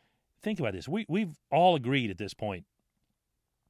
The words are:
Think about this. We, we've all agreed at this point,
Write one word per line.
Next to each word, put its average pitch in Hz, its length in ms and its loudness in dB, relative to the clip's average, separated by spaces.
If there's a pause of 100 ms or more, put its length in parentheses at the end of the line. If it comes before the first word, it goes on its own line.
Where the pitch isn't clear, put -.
(420)
Think 214 180 -4
about 110 140 0
this. 90 140 -8
We, 196 200 -4
we've 175 300 -2 (140)
all 170 240 6
agreed 127 340 0
at 92 80 -6
this 98 160 -8
point, 98 320 -6 (1040)